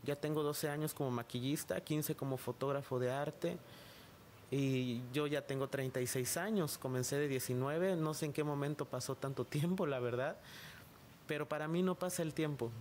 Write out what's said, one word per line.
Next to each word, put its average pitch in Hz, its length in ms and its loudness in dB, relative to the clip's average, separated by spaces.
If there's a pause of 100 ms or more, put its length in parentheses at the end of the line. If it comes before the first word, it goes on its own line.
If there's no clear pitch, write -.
Ya 143 120 0
tengo 151 260 0
doce 147 280 0
años 151 260 0
como 135 160 2
maquillista, 123 680 0
quince 151 340 0
como 135 220 -2
fotógrafo 135 600 0
de 123 140 2
arte. 147 460 -2 (920)
Y 127 520 2 (120)
yo 147 140 2
ya 143 140 2
tengo 135 280 0
treinta 131 320 0
y 123 60 2
seis 127 280 0
años, 185 420 2
comencé 127 400 0
de 147 120 4
diecinueve, 139 680 2
no 156 180 2
sé 156 120 -2
en 147 80 0
qué 151 100 2
momento 147 420 0
pasó 127 300 -2
tanto 135 300 -2
tiempo, 175 400 2
la 135 140 0
verdad. 123 380 0 (920)
Pero 147 200 -2
para 151 200 0
mí 165 160 2
no 185 120 4
pasa 180 280 -2
el 156 100 0
tiempo. 143 480 2